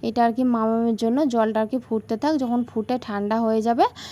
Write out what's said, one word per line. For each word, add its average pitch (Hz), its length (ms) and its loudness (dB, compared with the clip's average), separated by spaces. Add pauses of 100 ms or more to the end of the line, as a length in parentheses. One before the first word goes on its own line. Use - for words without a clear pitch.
এটা 233 240 0
আর 233 80 4
কি 254 100 -2
মামামের 226 520 2
জন্য 240 320 0
জলটা 220 340 2
আর 214 60 -2
কি 254 100 -2
ফুটতে 220 400 -4
থাক, 294 200 0
যখন 240 260 0
ফুটে 233 380 -4
ঠান্ডা 208 380 -2
হয়ে 220 220 2
যাবে 233 240 2 (260)